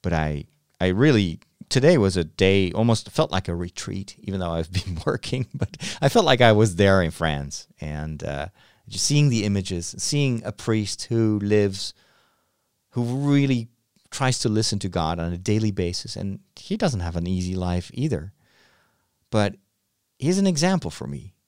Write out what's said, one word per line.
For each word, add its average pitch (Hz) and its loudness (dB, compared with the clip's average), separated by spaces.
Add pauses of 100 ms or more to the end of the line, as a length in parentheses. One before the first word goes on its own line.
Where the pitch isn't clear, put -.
But 87 -2
I, 76 -2 (360)
I 92 2
really, 101 4 (300)
today 143 4
was 95 4
a 87 0
day, 95 2
almost 113 0
felt - 0
like 92 -2
a 90 -4
retreat, 90 -8
even 95 -6
though 87 -4
I've 82 -4
<laughs> 92 -2
been 87 -8
working, - -4
but - -8 (240)
I 143 4
felt 220 4
like 127 4
I 113 8
was 104 4
there 98 6
in 82 0
France, 73 -4 (120)
and, 76 -8
uh, 71 -6 (400)
just 98 -6
seeing 147 4
the 110 0
images, 98 -2
seeing 135 -2
a 110 -8
priest 110 -4
who 110 2
lives, 101 0 (1000)
who 120 -4
really 135 2 (400)
tries 131 0
to 117 0
listen 107 0
to 95 -4
God 85 -2
on 85 -4
a 87 -6
daily 107 0
basis, 95 -4
and 98 -8 (160)
he - -6
doesn't 143 -2
have 85 -4
an 85 -2
easy 92 -2
life 90 -2
either. 101 -4 (960)
But 104 0 (600)
he's 180 0
an 196 2
example 175 0
for - -10
me. 71 -12 (120)